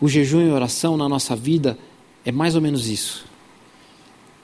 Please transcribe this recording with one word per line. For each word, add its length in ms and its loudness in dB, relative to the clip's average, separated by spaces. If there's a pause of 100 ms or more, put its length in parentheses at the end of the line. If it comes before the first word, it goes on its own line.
o 60 4
jejum 340 2
e 100 4
oração 460 0
na 100 0
nossa 280 -2
vida 420 0 (480)
é 60 -4
mais 240 0
ou 60 2
menos 260 -2
isso. 380 -8 (1200)